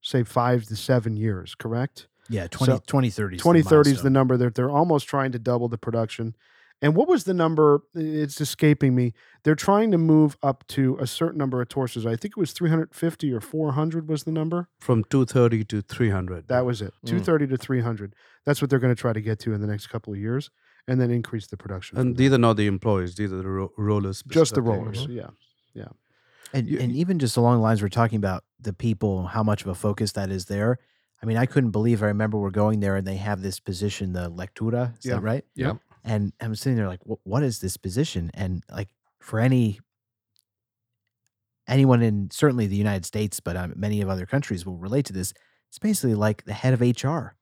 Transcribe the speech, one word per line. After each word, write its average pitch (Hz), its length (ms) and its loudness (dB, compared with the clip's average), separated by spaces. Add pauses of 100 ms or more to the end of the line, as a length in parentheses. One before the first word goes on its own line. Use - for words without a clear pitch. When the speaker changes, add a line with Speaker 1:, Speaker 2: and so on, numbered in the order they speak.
Speaker 1:
say, - 200 0
five 120 440 2
to 107 100 -10
seven 113 420 0
years, 104 380 -4
correct? 120 520 -6 (220)
Speaker 2:
Yeah, 98 160 -4
twenty, 127 280 0
Speaker 1:
So, 113 120 -2
Speaker 2:
twenty 131 240 2
thirty 95 280 -6
is - 20 -10
the - 40 -8
Speaker 1:
twenty 165 200 8
thirty 147 260 8
is 131 140 2
the 135 80 4
Speaker 2:
milestone. - 20 4
Speaker 1:
number 131 240 4
that 120 160 2
they're 127 160 -2
almost 147 380 2
trying 135 240 -2
to 120 80 -6
double 120 280 0
the 117 120 -6
production. 113 560 -4 (440)
And 147 160 4
what 262 120 4
was 330 160 2
the 190 100 -2
number? 156 480 4 (140)
It's 151 440 -4
escaping 147 540 4
me. 123 200 2 (300)
They're 151 120 4
trying 208 360 2
to 180 60 4
move 156 460 6
up 139 240 -2
to 131 320 0
a 127 80 -4
certain 165 320 -4
number 127 200 -2
of 123 100 -4
torsos. 123 360 -4
I 113 120 0
think - 160 -8
it - 60 -12
was 170 120 -2
three 175 180 -2
hundred 160 240 0
fifty 165 400 -4
or 113 80 -4
four 156 300 -4
hundred 156 360 -2
was 156 180 -4
the 165 60 -4
number. 165 380 -4 (100)
Speaker 3:
From 117 260 2
two 131 200 2
thirty 117 380 2
to 104 180 -4
three 110 300 0
hundred. 90 380 -4
Speaker 1:
That 127 160 2
was 117 180 -4
it. 98 100 -10 (100)
Speaker 4:
Mm. 120 60 -8
Speaker 1:
Two 175 100 0
thirty 160 280 2
to 131 100 -2
three 127 240 -2
hundred. 104 320 -6 (320)
That's 147 160 0
what 139 80 -2
they're 135 80 4
gonna 123 160 4
try 117 200 0
to 107 80 -4
get 107 180 -2
to 113 140 -4
in 104 80 -2
the 104 60 -4
next 104 200 -6
couple 110 260 -10
of 101 60 -8
years 120 320 -4 (380)
and 127 120 2
then 120 100 2
increase 117 360 -4
the 101 100 -14
production 95 400 -10
Speaker 3:
And 123 140 0
Speaker 1:
from 120 40 -4
Speaker 3:
these 131 140 4
Speaker 1:
there. 135 60 6
Speaker 3:
are 127 40 6
not 113 160 6
the 104 120 2
employees. 95 480 0
These 98 180 -4
are 92 80 -6
the 95 80 -8
ro-, 95 280 -6
rollers 101 460 -2
Speaker 1:
Just 156 320 2
the 139 60 2
Speaker 3:
specifically. 113 160 0
Speaker 1:
rollers, 110 260 -6
Speaker 4:
Mm-hmm. 123 140 -10
Speaker 1:
yeah. 104 100 -12 (460)
Yeah. 107 140 -14 (680)
Speaker 2:
And, 131 160 -2
Speaker 3:
You 151 100 -2
Speaker 2:
and 120 140 -2
even 175 260 0
just 127 160 0
along 120 220 6
the 113 40 4
lines 110 200 2
we're 101 80 -2
talking 113 260 0
about 98 300 -2 (160)
the 107 100 -6
people, 98 560 -2
how 110 160 -2
much 104 200 0
of - 40 -8
a 92 80 -6
focus 104 380 -2
that 98 180 -6
is 92 140 -6
there. 107 340 -2 (420)
I - 40 -10
mean, 110 100 -2
I 120 100 2
couldn't 131 260 0
believe, 107 320 2
I - 20 0
remember 104 320 0
we're 101 140 -2
going 104 280 2
there 98 160 0
and 95 100 -2
they 98 120 -6
have 98 240 -6
this 95 180 -6
position, 92 540 -6
the 87 180 -6
lectura, 113 640 -4
is - 80 -20
Speaker 1:
Yeah. 123 100 -2
Speaker 2:
that 95 60 -4
right? 110 220 -4 (120)
Speaker 4:
Yep. 131 220 -4 (280)
Speaker 2:
And 104 340 -2
I'm 110 160 -6
sitting 127 220 -2
there 104 100 -2
like, 90 160 -10
"Wh-, - 240 -12
what 117 160 0
is 123 160 -2
this 92 160 -6
position?" 92 580 -4
And, 92 380 -6
like, 98 160 -10 (320)
for - 220 -4
any, 123 400 2 (1900)
anyone 131 340 6
in 104 300 0
certainly 123 360 2
the 98 80 -2
United 101 300 0
States, 107 340 -4
but, 87 180 -6
um, 90 180 -6
many 104 260 -2
of 95 80 -2
other 92 160 -4
countries 107 400 -4
will 90 120 -10
relate 107 280 -2
to - 80 -12
this, 92 200 -6 (360)
it's - 100 -20
basically 165 360 0
like 107 300 0
the 107 80 -8
head 131 200 0
of 120 80 2
H 123 220 2
R. 151 380 -4